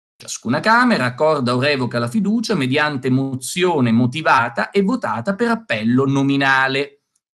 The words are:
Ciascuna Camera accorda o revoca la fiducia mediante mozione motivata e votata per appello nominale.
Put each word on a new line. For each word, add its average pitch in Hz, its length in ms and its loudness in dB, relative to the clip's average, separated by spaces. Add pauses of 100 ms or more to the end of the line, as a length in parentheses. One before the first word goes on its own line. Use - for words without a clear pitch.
(220)
Ciascuna - 380 -4
Camera 214 460 2
accorda 127 500 0
o 123 40 0
revoca 139 380 0
la 120 80 -2
fiducia 220 480 -2
mediante 139 560 0
mozione 135 800 0
motivata 127 800 0
e 202 120 2
votata 196 520 -4
per 233 160 -2
appello 123 540 0
nominale. 139 1000 0 (300)